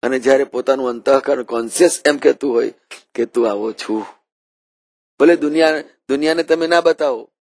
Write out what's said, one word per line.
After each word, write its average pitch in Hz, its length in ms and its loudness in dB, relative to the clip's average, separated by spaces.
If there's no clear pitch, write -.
અને 127 160 -2
જ્યારે 135 260 2
પોતાનું 131 440 -2
અંતઃકરણ 135 540 0
કોન્શિયસ 117 640 0
એમ 147 100 2
કહેતું 139 360 0
હોય 117 220 0
કે 117 100 -2
તું 113 260 0
આવો 104 220 -4
છું, 107 340 -6
ભલે 165 160 6
દુનિયા, 156 440 0
દુનિયાને 156 340 -2
તમે 160 240 0
ના 170 140 2
બતાવો 147 500 -2